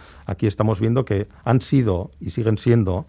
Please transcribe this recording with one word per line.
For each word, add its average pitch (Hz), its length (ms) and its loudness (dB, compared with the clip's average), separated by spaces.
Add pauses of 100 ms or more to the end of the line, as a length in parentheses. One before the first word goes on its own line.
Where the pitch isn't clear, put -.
(280)
aquí 101 180 -2
estamos 107 340 0
viendo 117 240 0
que 101 240 -2 (160)
han 123 180 2
sido 107 580 0
y 110 100 -12
siguen 110 300 -2
siendo, 110 500 0